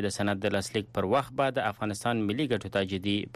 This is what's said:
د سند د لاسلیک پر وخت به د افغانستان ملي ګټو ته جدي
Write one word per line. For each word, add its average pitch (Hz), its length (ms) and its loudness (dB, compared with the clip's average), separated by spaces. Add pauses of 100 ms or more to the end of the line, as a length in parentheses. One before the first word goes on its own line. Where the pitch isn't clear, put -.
(100)
د - 100 -4
سند 101 260 2
د 98 120 2
لاسلیک - 420 -4
پر 92 160 2
وخت 135 260 0
به 135 200 0
د 110 100 2
افغانستان 110 560 -2
ملي 127 260 0
ګټو 101 240 -2
ته 98 160 0
جدي 101 240 0 (180)